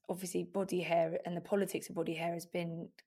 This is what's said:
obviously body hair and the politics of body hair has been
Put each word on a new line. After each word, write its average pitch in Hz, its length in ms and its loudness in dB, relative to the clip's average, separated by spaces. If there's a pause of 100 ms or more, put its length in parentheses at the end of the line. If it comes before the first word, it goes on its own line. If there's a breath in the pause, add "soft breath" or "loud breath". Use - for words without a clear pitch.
obviously 180 360 -2
body 185 380 0
hair 165 440 4
and 185 100 0
the 165 60 -2
politics 196 480 0
of - 60 -10
body 165 180 0
hair 165 220 0
has 170 100 -6
been 170 440 -4 (180)